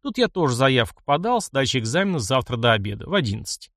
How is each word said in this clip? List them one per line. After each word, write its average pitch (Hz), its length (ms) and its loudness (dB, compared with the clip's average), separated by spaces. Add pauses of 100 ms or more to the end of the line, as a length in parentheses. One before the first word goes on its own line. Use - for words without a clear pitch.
Тут 269 180 -8
я 240 100 2
тоже 151 260 0
заявку 127 500 2
подал, 196 360 0
сдача 135 380 -2
экзамена 165 400 -2
завтра 123 380 -2
до 117 160 4
обеда, 101 360 -2
в 165 60 -6
одиннадцать. 110 640 -4